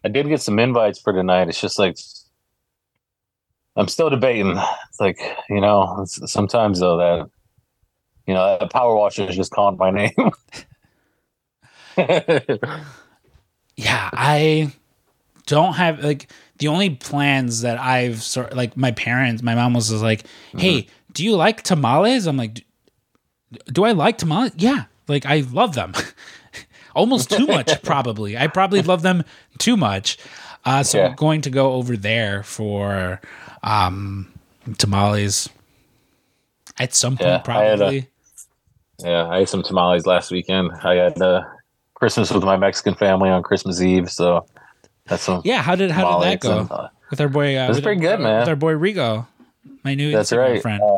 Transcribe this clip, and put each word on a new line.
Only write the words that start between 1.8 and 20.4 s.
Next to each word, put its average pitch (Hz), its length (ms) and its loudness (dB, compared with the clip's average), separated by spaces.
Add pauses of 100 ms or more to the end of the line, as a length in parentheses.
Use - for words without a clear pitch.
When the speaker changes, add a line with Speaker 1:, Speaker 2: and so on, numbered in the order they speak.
Speaker 1:
I'm 101 100 2
still 160 220 0
debating. 113 480 0 (320)
It's - 100 -20
like, 95 180 0 (320)
you 101 120 0
know, 98 400 2
it's, - 300 -10
sometimes 104 500 0
though 90 160 4
that, 85 320 0 (960)
you 95 60 -2
know, 95 260 2
that 85 120 -4
power 120 240 2
washer 104 340 0
is 90 60 -6
just 92 160 -4
calling 101 260 0
my 95 140 2
name. 101 200 0 (1900)
<laughs> 151 880 -2 (920)
Speaker 2:
Yeah, 107 360 -4
I 151 580 2 (760)
don't 160 260 2
have, 165 300 0
like, 143 260 -4 (300)
the 147 100 -2
only 180 220 0
plans 135 680 -2
that 117 160 -2
I've 123 460 -2
sort, - 320 -8
like, 123 220 -4
my 131 140 0
parents, 120 520 -2
my 117 100 0
mom 120 200 2
was 113 160 0
just 110 140 -2
like, 110 200 0 (320)